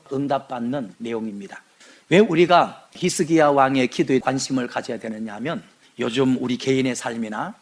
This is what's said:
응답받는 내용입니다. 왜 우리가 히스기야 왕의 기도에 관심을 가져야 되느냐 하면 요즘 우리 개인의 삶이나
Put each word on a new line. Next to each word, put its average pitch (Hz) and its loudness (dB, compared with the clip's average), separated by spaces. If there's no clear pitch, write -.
응답받는 135 -4
내용입니다. 110 -10
왜 160 6
우리가 170 4
히스기야 160 2
왕의 135 4
기도에 131 2
관심을 131 -2
가져야 120 -8
되느냐 110 -8
하면 139 -6
요즘 123 2
우리 123 -2
개인의 131 0
삶이나 117 -6